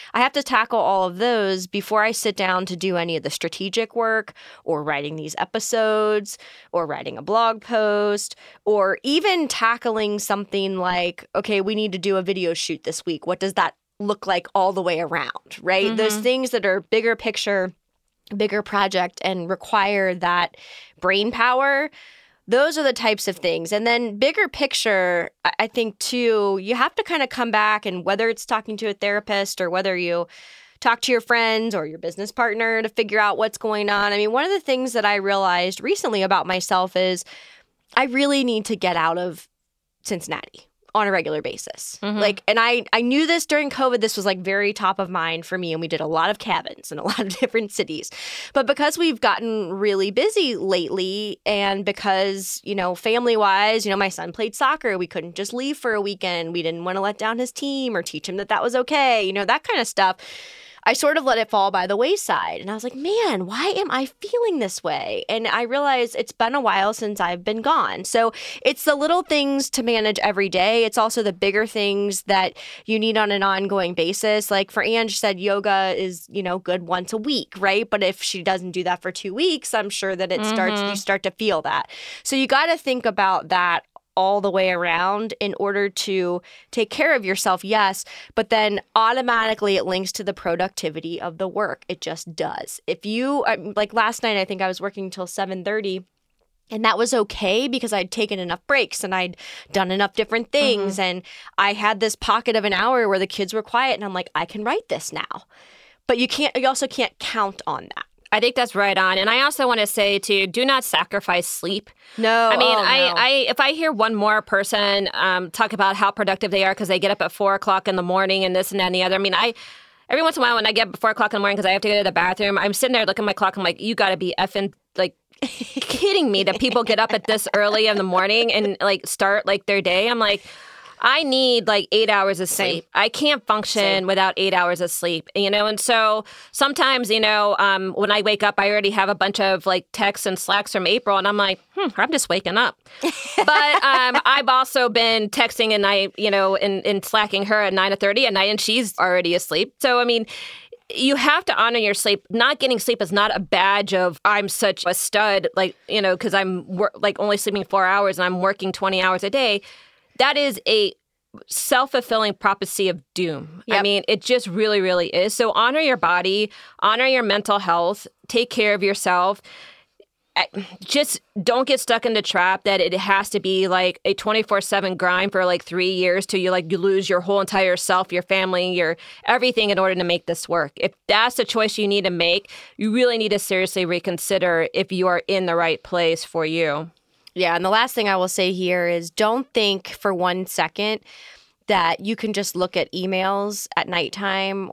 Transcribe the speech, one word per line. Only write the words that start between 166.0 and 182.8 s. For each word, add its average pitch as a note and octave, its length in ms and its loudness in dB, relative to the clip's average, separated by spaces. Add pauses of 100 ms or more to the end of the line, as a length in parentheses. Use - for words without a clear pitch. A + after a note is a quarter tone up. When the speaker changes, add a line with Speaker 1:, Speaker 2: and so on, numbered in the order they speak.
Speaker 2:
honor A3+ 260 2
your C4 180 2
mental G#3 340 2
health, F3+ 480 0 (220)
take A#3+ 220 0
care G#3 240 2
of F#3+ 80 0
yourself. F#3+ 600 0 (920)
I, - 120 0 (360)
just - 360 0 (240)
don't B3 240 4
get C4+ 100 4
stuck A3+ 260 0
in A#3 100 0
the G#3+ 80 0
trap F#3 420 0
that G3 160 2
it E3+ 120 2
has G3 380 0
to G#3 100 -2
be, F#3+ 280 0
like, F3+ 360 0
a G3 100 2
twenty-four G#3+ 480 0
seven G3 340 -2
grind F3+ 340 2
for, F#3 160 2
like, F3 160 0
three F#3 300 -2
years F#3 340 0
till F#3+ 140 -2
you, F#3 100 0
like, F3 220 -2
you F#3 60 0
lose F#3+ 300 0
your F3+ 120 2
whole G3 200 0
entire F#3+ 360 2
self, F#3 360 0
your F3 120 -2
family, F#3 480 0
your E3+ 240 0 (300)
everything A3 440 2
in G3 80 0
order F#3+ 160 2
to F3+ 80 0
make F3 240 -2
this - 220 -6
work. E3 260 -2
If - 160 -2 (160)
that's A3+ 300 2
the A#3+ 80 0
choice A3 340 -2
you G#3 80 0
need G3+ 160 2
to F#3 80 0
make, F3 400 0 (260)
you G#3+ 160 -2